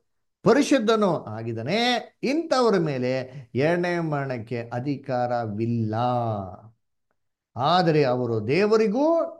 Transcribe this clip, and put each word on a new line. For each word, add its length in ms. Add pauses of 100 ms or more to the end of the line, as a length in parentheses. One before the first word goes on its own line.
(420)
ಪರಿಶುದ್ಧನು 840
ಆಗಿದ್ದಾನೆ, 540 (440)
ಇಂಥವರ 560
ಮೇಲೆ 340 (420)
ಎರಡನೇ 460
ಮರಣಕ್ಕೆ 720
ಅಧಿಕಾರವಿಲ್ಲ, 1200 (1600)
ಆದರೆ 480
ಅವರು 420
ದೇವರಿಗೂ 800 (160)